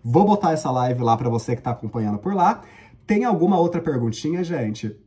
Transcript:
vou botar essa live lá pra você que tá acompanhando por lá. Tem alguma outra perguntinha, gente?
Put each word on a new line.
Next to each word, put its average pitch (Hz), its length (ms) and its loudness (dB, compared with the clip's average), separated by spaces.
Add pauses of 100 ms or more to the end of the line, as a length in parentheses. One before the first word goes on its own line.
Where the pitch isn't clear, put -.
vou 123 220 4
botar 196 300 2
essa 147 180 -4
live 127 320 0
lá 117 140 4
pra 123 100 -4
você 117 300 -2
que - 40 -14
tá - 100 -6
acompanhando 107 480 -4
por 190 140 -4
lá. 196 280 2 (440)
Tem 220 200 2
alguma 185 340 2
outra 170 220 0
perguntinha, 151 640 -2
gente? 113 500 -6 (120)